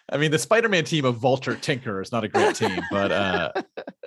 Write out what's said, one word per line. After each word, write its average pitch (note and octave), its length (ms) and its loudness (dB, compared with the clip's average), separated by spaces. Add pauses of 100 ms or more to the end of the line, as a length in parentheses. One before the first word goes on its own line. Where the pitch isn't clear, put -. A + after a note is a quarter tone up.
(100)
I C#3 80 -2
mean, D3+ 120 2
the D3+ 80 2
Spider-Man G#3+ 460 2
team C#3+ 220 0
of A#2+ 100 2
Vulture B2+ 400 0
Tinker A2+ 460 -4
is - 100 -10
not A2+ 120 -2
a G#2 40 -2
great - 280 2
team, G2+ 220 -2 (120)
but, G2 200 0
uh, F2+ 420 0 (540)